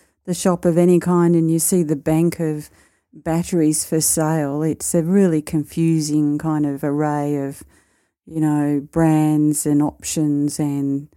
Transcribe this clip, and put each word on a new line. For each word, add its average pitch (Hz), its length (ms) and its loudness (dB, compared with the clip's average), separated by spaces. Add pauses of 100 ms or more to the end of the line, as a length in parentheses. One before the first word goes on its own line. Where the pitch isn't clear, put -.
(240)
the 180 100 -6
shop 175 300 -2
of 170 140 2
any 175 220 6
kind 175 340 2
and 165 160 2
you 165 80 2
see 180 240 0
the 151 140 -2
bank 160 420 0
of 151 320 -6 (420)
batteries 160 720 -2
for 160 160 -2
sale, 156 600 -2
it's - 320 -4
a 170 80 2
really 175 400 2
confusing 151 960 0
kind 151 280 -2
of 139 180 -4
array 147 520 -2
of, 139 260 -8 (640)
you 160 140 -6
know, 147 520 0
brands 151 760 2
and 147 160 2
options 147 760 -2
and 143 560 -4